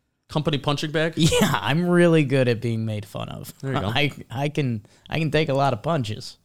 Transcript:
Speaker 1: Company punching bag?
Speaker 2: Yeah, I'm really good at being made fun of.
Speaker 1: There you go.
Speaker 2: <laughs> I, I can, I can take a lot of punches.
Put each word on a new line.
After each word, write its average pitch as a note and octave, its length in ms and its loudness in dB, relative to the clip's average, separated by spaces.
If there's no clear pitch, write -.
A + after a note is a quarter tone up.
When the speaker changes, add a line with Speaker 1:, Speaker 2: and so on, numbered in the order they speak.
Speaker 1:
Company D3+ 300 0
punching D3 340 -2
bag? D#3+ 240 0
Speaker 2:
Yeah, D#3+ 440 4
I'm D3+ 260 0
really F3 380 6
good C3 240 2
at A2+ 140 0
being A2+ 240 -2
made G#2+ 180 -6
fun - 240 -10
of. - 320 -14
Speaker 1:
There C3+ 140 -6
you C#3+ 60 -2
go. F#2+ 80 -4
Speaker 2:
<laughs> A#2 60 -4
I, D3 180 2
I C#3 180 -4
can, B2+ 380 -4
I - 80 -4
can D#3+ 140 -2
take D3+ 160 2
a C3+ 60 0
lot C#3 180 2
of A2+ 100 -6
punches. B2+ 640 -4